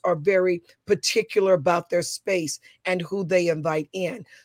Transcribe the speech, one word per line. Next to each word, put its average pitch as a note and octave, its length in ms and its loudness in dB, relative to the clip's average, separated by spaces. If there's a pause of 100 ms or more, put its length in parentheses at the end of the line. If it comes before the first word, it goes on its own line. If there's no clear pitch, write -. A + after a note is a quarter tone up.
are F3+ 100 2
very F3+ 480 2 (240)
particular G3 680 2
about E3+ 340 0
their F3 140 0
space - 580 -4 (240)
and F#3 160 -2
who F#3+ 240 -4
they F3 240 2
invite D#3 460 -2
in. F#3+ 320 -6 (180)